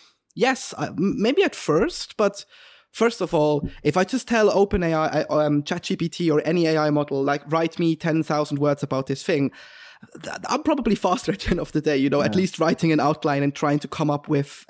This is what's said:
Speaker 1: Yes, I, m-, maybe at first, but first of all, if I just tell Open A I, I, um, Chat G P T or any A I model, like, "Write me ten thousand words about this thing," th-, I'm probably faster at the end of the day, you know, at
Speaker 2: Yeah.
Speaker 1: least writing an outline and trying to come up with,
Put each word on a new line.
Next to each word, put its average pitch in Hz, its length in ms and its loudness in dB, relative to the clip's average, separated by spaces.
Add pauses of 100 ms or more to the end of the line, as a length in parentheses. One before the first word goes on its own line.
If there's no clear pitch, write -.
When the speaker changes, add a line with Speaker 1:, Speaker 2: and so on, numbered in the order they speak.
(380)
Speaker 1:
Yes, 247 400 0
I, 139 100 -2
m-, 180 320 -2
maybe 240 240 2
at 330 120 -2
first, - 600 -2
but 196 300 -2 (460)
first 226 300 0
of 170 120 -4
all, 151 340 2 (160)
if 147 140 0
I 185 60 4
just 240 240 -4
tell 214 240 4
Open 196 320 2
A 165 100 0
I, 156 280 0
I, 151 240 0
um, 147 180 2
Chat 175 200 -8
G 190 120 -4
P 170 140 -2
T 175 200 -2
or 147 160 4
any 170 220 2
A 160 100 2
I 151 140 2
model, 143 320 0
like, 143 180 0 (100)
"Write 165 280 0
me 165 160 2
ten 160 260 0
thousand 147 380 -2
words 143 240 0
about 135 240 -4
this 135 160 -6
thing," 143 260 0 (720)
th-, - 120 -10 (120)
I'm 262 140 -2
probably 285 320 0
faster 180 380 0
at 202 80 -4
the - 100 -4
end 175 100 0
of 151 120 -8
the 156 100 -2
day, 147 160 2
you 135 100 2
know, 143 140 2
at 143 140 0
Speaker 2:
Yeah. 180 60 4
Speaker 1:
least 185 180 -2
writing 165 320 2
an 151 80 4
outline 143 420 0
and 143 140 0
trying 147 240 0
to - 80 -8
come 147 240 -2
up 147 180 -4
with, 139 400 -2